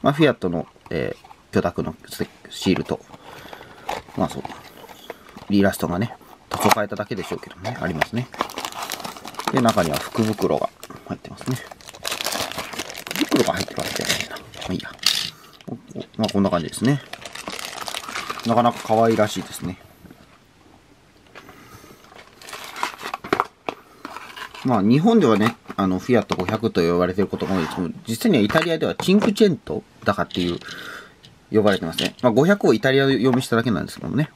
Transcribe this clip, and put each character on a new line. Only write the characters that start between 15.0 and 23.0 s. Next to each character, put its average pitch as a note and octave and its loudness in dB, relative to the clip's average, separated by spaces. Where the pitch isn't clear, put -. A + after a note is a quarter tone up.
お、 - -10
お、 A#2 -10
ま A2 2
あ、 - 0
こ G2 2
ん G2 4
な F#2 2
感 E2+ 2
じ D2+ -6
で - -10
す - -4
ね。 C3+ 2
な A#2 2
か A#2 6
な A#2+ 6
か - -10
可 A2+ 4
愛 A2+ 6
ら G#2 4
し G2+ -4
い F#2 -4
で - -12
す - -12
ね。 F#2 -8